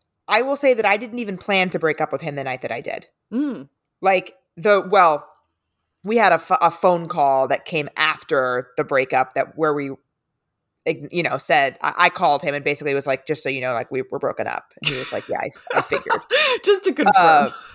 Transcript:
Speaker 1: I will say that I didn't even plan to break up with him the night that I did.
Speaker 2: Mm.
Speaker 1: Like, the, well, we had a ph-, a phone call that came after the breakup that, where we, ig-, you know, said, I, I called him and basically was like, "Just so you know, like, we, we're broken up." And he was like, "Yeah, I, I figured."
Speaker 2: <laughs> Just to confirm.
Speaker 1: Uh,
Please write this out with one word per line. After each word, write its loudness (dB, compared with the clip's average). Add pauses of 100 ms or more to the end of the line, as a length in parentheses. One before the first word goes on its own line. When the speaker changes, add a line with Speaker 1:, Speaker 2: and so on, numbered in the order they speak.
(280)
Speaker 1:
I 2
will -2
say 4
that 0
I 2
didn't -8
even -6
plan 0
to -4
break -2
up -2
with -6
him -8
the -6
night -6
that -6
I -6
did. -10 (260)
Speaker 2:
Mm. -4 (320)
Speaker 1:
Like, 0 (220)
the, 4
well, 4 (760)
we 0
had 6
a 2
ph-, 0
a 4
phone 0
call 2
that -2
came -4
after -2
the -2
breakup 0
that, -4
where 0
we, -6 (920)
ig-, -4
you -2
know, -4
said, 0
I, -2
I 4
called 0
him -2
and -6
basically -2
was -2
like, -4
"Just -4
so -4
you -6
know, -4
like, -6
we, -4
we're -8
broken -4
up." -10
And -2
he -6
was -8
like, -8
"Yeah, -4
I, -6 (300)
I 0
figured." -4 (200)
Speaker 2:
<laughs> 0
Just 4
to 0
confirm. 2
Speaker 1:
Uh, 6 (260)